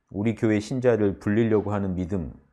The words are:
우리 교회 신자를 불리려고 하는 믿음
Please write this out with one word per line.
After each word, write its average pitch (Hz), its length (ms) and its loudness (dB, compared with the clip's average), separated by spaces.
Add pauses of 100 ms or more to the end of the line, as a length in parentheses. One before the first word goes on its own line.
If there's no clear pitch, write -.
우리 107 240 -2
교회 107 280 2
신자를 110 580 2
불리려고 107 540 2
하는 98 220 -2
믿음 87 380 -4 (200)